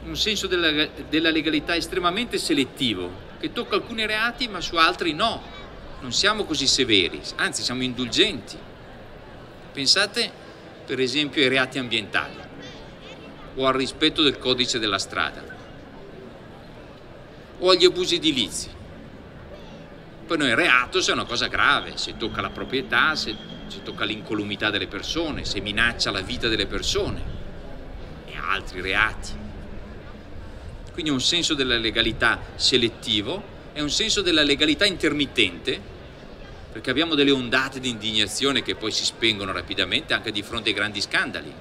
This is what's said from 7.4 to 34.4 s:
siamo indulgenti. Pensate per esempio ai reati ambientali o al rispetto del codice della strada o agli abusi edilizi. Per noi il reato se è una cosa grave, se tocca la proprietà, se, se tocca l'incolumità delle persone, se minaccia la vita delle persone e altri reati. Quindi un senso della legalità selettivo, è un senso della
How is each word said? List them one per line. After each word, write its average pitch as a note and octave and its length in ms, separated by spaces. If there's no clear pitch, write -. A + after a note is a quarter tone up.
siamo B2+ 220
indulgenti. B2+ 720
Pensate G3 600
per C3 160
esempio C#3 440
ai C3 40
reati C3 300
ambientali G#2+ 600
o C3 140
al C3 60
rispetto D#3 500
del C#3 160
codice B2+ 400
della G#2 180
strada E2+ 460
o F3+ 100
agli F3+ 160
abusi F3+ 300
edilizi. C#3 540
Per E3 140
noi C#3+ 80
il A#2 80
reato C3+ 460
se F#3 100
è - 20
una A2 120
cosa A#2 220
grave, G2 500
se G#2+ 200
tocca G#2+ 240
la G2 80
proprietà, A#2+ 680
se, G#2 200
se - 160
tocca A2 200
l'incolumità G#2 680
delle F#2+ 160
persone, G#2+ 580
se - 140
minaccia A2 500
la G2 120
vita A#2+ 260
delle G#2 180
persone G2+ 560
e D2+ 120
altri F#2 440
reati. G2+ 520
Quindi D#3 180
un C3 100
senso E3 320
della B2+ 240
legalità A2+ 640
selettivo, A#2 1040
è D3+ 80
un D3 80
senso G#3 320
della E3 220